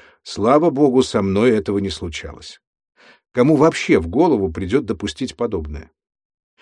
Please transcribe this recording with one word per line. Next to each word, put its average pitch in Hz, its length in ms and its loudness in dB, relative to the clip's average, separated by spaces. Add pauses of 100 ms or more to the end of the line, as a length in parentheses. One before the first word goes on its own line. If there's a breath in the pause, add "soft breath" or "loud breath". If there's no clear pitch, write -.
(220 loud breath)
«Слава 139 480 2
богу, 131 320 2
со 117 200 -2
мной 101 280 2
этого 104 280 0
не 95 120 -4
случалось». - 680 -14 (720 soft breath)
Кому 139 240 4
вообще 156 420 4
в 85 80 -4
голову 113 460 2
придет 98 320 -2
допустить 104 500 -8
подобное? 78 560 -8 (720 soft breath)